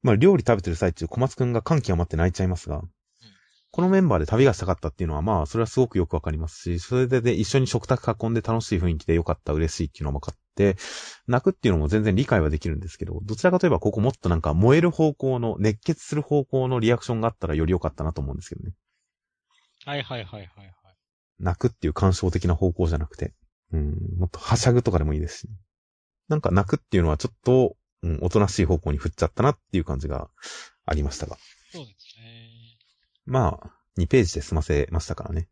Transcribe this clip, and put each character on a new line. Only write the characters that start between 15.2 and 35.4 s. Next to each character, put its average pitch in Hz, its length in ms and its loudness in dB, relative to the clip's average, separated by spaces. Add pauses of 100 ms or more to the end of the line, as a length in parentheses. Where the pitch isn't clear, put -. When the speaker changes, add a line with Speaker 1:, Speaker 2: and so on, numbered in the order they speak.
Speaker 1:
の、 117 200 -4
熱 107 220 0
血 - 240 -4
す - 100 -8
る 147 80 -2
方 143 220 0
向 131 240 -2
の 127 120 0
リ 110 120 4
ア 117 60 2
ク - 60 -12
シ 127 80 -4
ョ - 20 0
ン 113 60 -2
が 113 80 0
あ - 20 2
っ - 60 -18
た 82 100 -6
ら 78 80 -2
よ 80 100 2
り 82 80 2
良 90 60 2
か 80 100 -4
っ - 60 -6
た 76 100 -6
な 80 80 -2
と - 80 -6
思 69 120 -6
う - 20 -8
ん - 20 -10
で - 60 -12
す - 60 -20
け - 80 -12
ど - 80 -14
ね。 90 80 -10 (1120)
Speaker 2:
は 143 120 -8
い 135 60 -6
は 123 160 -8
い 104 60 -10
は 104 140 -14
い - 20 -14
は 92 60 -18
い - 120 -20
は 98 60 -20
い。 95 80 -20 (680)
Speaker 1:
泣 90 200 -2
く 123 100 0
っ - 20 2
て - 160 -8
い 78 40 2
う - 20 -6
感 95 200 2
傷 90 180 0
的 90 180 -2
な 85 60 4
方 90 180 2
向 85 160 0
じ 80 60 0
ゃ 76 40 -2
な 76 80 -4
く - 100 -20
て、 - 180 -8 (380)
う 80 60 -2
ん、 73 160 -2 (240)
も 90 80 0
っ - 40 -6
と - 80 -16
は - 180 0
し - 100 0
ゃ 123 60 4
ぐ 120 100 4
と 113 100 0
か 87 60 2
で 76 60 0
も 76 100 0
い 76 40 -2
い - 20 -4
で 76 80 -4
す - 180 -14
し。 - 20 -16 (800)
な 156 80 0
ん 147 40 -2
か - 100 0
泣 92 180 2
く - 80 0
っ - 20 -8
て - 180 -2
い 90 40 6
う - 40 4
の 78 60 2
は 73 60 0
ち - 100 -6
ょ - 60 -4
っ - 120 -20
と、 127 320 4 (260)
う 85 60 -4
ん、 76 140 -2
お 87 60 0
と 104 120 2
な 101 80 4
し - 120 -4
い 92 40 6
方 87 140 2
向 76 140 -2
に 71 60 -2
振 - 100 -4
っ - 40 -4
ち - 100 -4
ゃ 82 40 2
っ - 60 -4
た 101 100 -2
な 139 80 6
っ - 80 -4 (140)
て 98 40 -2
い 87 40 2
う 76 40 -4
感 69 140 -4
じ 73 100 -8
が - 220 -8 (540)
あ 78 100 -2
り 73 80 0
ま 69 80 -2
し - 80 -14
た - 80 -6
が。 - 100 -14 (360)
Speaker 2:
そ 170 100 -16
う 123 40 -18
で 98 120 -20
す - 220 -20
ね。 113 580 -20 (460)
Speaker 1:
ま 127 380 -2
あ、 - 80 -20 (260)
二 87 100 0
ペ 131 140 6
ー 101 40 4
ジ 87 100 -4
で - 80 -6
済 - 120 -6
ま 78 80 0
せ 73 280 0
ま 82 100 0
し - 60 -12
た - 80 -6
か - 100 -10
ら - 80 -8
ね。 82 200 -6